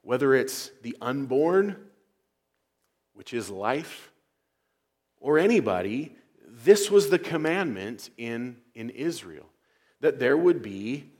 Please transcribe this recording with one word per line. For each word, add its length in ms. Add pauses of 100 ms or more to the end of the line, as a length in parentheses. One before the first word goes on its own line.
Whether 340
it's 360 (100)
the 200
unborn, 760 (1400)
which 200
is 160
life, 600 (1080)
or 180
anybody, 760 (320)
this 420
was 200
the 100
commandment 960
in, 400 (160)
in 180
Israel, 580 (500)
that 200
there 180
would 240
be 580